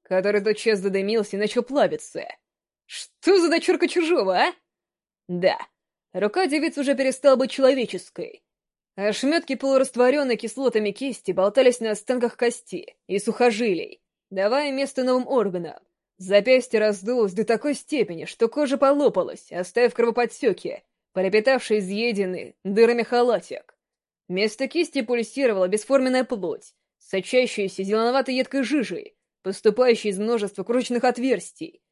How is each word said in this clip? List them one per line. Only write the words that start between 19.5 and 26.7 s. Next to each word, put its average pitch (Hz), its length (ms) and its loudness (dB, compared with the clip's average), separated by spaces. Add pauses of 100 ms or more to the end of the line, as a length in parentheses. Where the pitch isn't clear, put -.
оставив 240 440 0
кровоподтеки, 233 880 -2 (300)
пропитавший 214 640 2
изъеденный 196 840 -4
дырами 226 400 4
халатик. 240 720 -2 (520)
Вместо 214 400 -2
кисти 294 340 -2
пульсировала 226 640 0
бесформенная 254 580 0
плоть, 175 500 -8 (240)